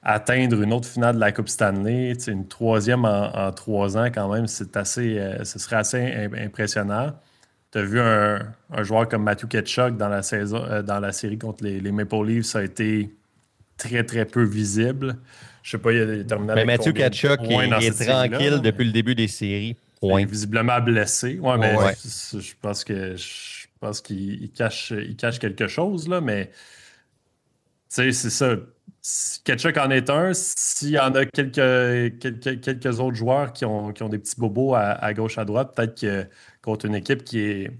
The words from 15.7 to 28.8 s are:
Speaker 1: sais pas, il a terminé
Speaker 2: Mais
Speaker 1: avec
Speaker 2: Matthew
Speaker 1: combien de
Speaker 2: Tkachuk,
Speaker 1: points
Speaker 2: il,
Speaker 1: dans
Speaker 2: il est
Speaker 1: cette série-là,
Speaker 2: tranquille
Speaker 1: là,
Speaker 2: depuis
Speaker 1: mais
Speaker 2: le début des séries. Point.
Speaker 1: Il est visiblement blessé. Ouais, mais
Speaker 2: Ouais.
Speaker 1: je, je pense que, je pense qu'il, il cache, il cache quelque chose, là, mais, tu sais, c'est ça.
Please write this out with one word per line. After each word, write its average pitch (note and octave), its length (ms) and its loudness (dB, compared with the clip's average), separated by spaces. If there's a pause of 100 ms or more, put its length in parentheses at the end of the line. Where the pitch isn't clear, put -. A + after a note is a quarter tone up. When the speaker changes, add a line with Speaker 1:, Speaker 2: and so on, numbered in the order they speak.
Speaker 1:
sais A2+ 60 -4
pas, A2+ 140 2
il A#2 80 4
a A2 240 -2
terminé G#2+ 300 -2
Speaker 2:
Mais A2+ 80 4
Speaker 1:
avec A2+ 40 4
Speaker 2:
Matthew A#2+ 260 2
Speaker 1:
combien B2+ 180 4
de G#2 40 -8
Speaker 2:
Tkachuk, C#3+ 220 4 (100)
Speaker 1:
points A#2+ 180 2
Speaker 2:
il, B2 60 2
Speaker 1:
dans A2+ 80 4
Speaker 2:
il A2 60 4
est - 40 4
Speaker 1:
cette A2 80 0 (100)
série-là, B2+ 220 4
Speaker 2:
tranquille C#3 240 2
Speaker 1:
là, D3 60 4
Speaker 2:
depuis A2 200 2
Speaker 1:
mais B2+ 80 4
Speaker 2:
le A2 60 2
début A2+ 220 2
des A2+ 140 2
séries. G#2 480 -4 (240)
Point. G2 200 4
Speaker 1:
Il - 20 4
est G2+ 80 0
visiblement A2+ 500 2
blessé. A#2+ 600 2
Ouais, B2+ 180 2
mais G2+ 180 4
Speaker 2:
Ouais. G2 180 4 (100)
Speaker 1:
je, - 340 -10
je F#2 240 -12
pense G#2 220 -6
que, F#2+ 320 -6
je - 500 -14 (140)
pense G#2+ 200 -6
qu'il, G2+ 440 -8
il G#2+ 80 -12
cache, - 440 -4
il G#2+ 200 -8
cache A#2+ 240 -4
quelque G#2 260 -2
chose, E3+ 420 -2
là, F3+ 120 0
mais, G#2 260 -2
tu - 60 -20 (1400)
sais, B2+ 240 2
c'est A#2+ 180 -2
ça. B2+ 240 2 (480)